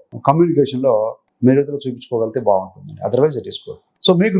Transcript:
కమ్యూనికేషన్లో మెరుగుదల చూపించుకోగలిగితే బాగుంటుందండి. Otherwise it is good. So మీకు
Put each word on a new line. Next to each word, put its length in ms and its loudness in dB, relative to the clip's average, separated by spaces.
కమ్యూనికేషన్లో 680 2
మెరుగుదల 360 2
చూపించుకోగలిగితే 680 -6
బాగుంటుందండి. 580 -4
Otherwise 340 0
it 120 -12
is 120 -12
good. 140 -16
So 160 6
మీకు 180 0